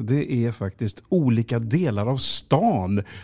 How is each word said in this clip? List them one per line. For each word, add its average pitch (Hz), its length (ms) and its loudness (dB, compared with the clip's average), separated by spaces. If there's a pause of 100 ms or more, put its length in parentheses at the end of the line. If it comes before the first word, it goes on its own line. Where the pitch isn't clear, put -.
det 127 300 0
är 117 200 0
faktiskt 101 560 -6
olika 120 500 2
delar 113 480 0
av 131 100 0
stan. 104 840 0 (220)